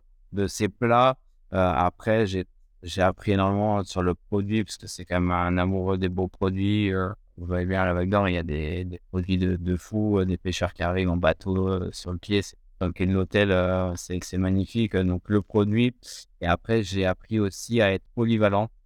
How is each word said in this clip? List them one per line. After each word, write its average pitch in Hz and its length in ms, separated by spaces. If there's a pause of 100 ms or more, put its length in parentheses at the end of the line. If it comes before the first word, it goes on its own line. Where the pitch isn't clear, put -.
(300)
de 98 160
ces 104 200
plats. 120 480 (380)
Euh, 90 220
après, 107 500
j'ai 92 200 (420)
J'ai 87 140
appris 92 320
énormément 101 500
sur 92 180
le 90 140
produit, 104 480
parce - 140
que 90 100
c'est - 160
quand 90 160
même 90 120
un 90 260
amoureux 95 400
des 92 100
beaux 90 220
produits. 98 640
Euh, 92 160 (280)
vous 87 80
voyez 90 200
bien, 95 160
à 92 40
la 90 80
Vague 90 160
d'Or, 101 200
il 87 60
y - 20
a 85 60
des, 80 420
des 87 160 (100)
produits 92 260
de, 92 200
de 90 180
fou, 107 440
euh, 92 60
des 92 120
pêcheurs 90 360
qui 87 100
arrivent 90 260
en 87 80
bateau, 92 500
euh, 92 240
sur - 220
le 87 40
pied. 101 240
C'est, - 140 (240)
dans 90 80
le 87 60
quai 92 120
de 95 60
l'hôtel, 95 400
euh, 92 460
c'est, 90 260
c'est - 140
magnifique. 95 580
Euh, 92 80
donc, 90 240
le 104 140
produit. 110 520 (460)
Et 87 80
après, 110 340
j'ai 95 240
appris 101 340
aussi 107 420
à 98 100
être 95 140 (100)
polyvalent. 110 540 (160)